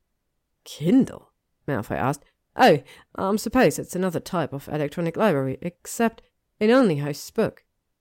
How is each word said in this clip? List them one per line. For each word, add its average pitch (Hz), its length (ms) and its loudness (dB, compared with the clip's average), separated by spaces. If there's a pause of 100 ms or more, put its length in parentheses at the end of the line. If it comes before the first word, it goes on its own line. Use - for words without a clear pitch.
(640)
"Kindle?" - 680 0 (360)
Malfoy 110 280 -4
asked. 113 280 -2 (320)
"Oh, 196 260 6 (340)
I 190 200 -2
suppose 214 420 2
it's 156 180 -8
another 180 240 -2
type 165 320 -4
of 139 160 -12
electronic 165 480 -4
library, 139 440 0
except - 640 -6 (380)
it 214 100 2
only 233 280 4
hosts 147 320 -8
book." - 340 -4 (360)